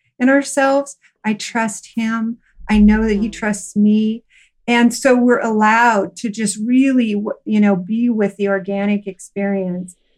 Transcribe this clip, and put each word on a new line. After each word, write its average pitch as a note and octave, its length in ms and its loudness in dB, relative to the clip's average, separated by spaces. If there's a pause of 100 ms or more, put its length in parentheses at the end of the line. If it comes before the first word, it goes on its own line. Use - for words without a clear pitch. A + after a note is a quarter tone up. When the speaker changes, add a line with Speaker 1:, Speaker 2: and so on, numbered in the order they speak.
(180)
Speaker 1:
in B3 120 0
ourselves. C#4 680 0 (260)
I G#3+ 100 -2
trust A3+ 600 -6
him. A3+ 420 -6 (300)
I G#3+ 120 2
know G#3+ 240 6
that G#3+ 160 0
he A3 100 -2
Speaker 2:
Mm. - 40 -12
Speaker 1:
trusts - 420 -6
me. G#3+ 480 2 (440)
And A#3+ 260 4
so B3+ 220 2
we're B3 240 2
allowed G#3+ 800 2
to A#3 120 -8
just G#3+ 340 -4
really, B3+ 500 2
w-, G#3 200 -4 (100)
you G#3+ 160 0
know, G3+ 160 4
be A3 340 -2
with G#3 280 -2
the G3 120 -2
organic G3 580 -2
experience F#3+ 880 -6 (220)